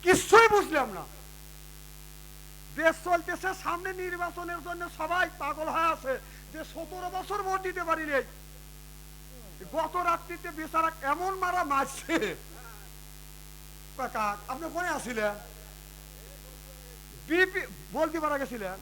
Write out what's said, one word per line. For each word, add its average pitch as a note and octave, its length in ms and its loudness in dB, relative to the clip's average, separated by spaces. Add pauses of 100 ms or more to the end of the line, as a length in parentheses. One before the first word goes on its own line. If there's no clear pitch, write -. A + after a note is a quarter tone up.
(120)
নিশ্চয়ই A4+ 340 12
বুঝলাম D#4 460 6
না। E3 120 -6 (1700)
দেশ D#4+ 280 8
চলতেছে, F4 500 2 (100)
সামনে F4+ 300 0
নির্বাচনের F4 680 -4
জন্য F4 340 -6
সবাই E4+ 400 2
পাগল D4+ 320 -2
হয়ে D#4+ 140 2
আছে C4+ 360 0 (340)
যে D#4 100 -8
সতেরো F4 460 -8
বছর F#4 340 -2
ভোট F#4+ 180 0
দিতে F#4 220 -2
পারি D#4+ 220 2
নাই। C#4 180 2 (1500)
গত D#4+ 220 0
রাত্রিতে F4 560 0
বেচারা D#4+ 400 0 (100)
এমন E4 320 2
মারা F4+ 300 2
মারছে। C4+ 720 2 (1600)
কাকা, A3 400 2 (100)
আপনি D#4+ 260 -4
কোনে F4 140 0
আছিলেন? A3+ 460 0 (1900)
বিপি, F#4 340 6 (300)
বলতে D#4 280 2
পারা D4 180 2
গেছিলেন? G#3+ 440 -4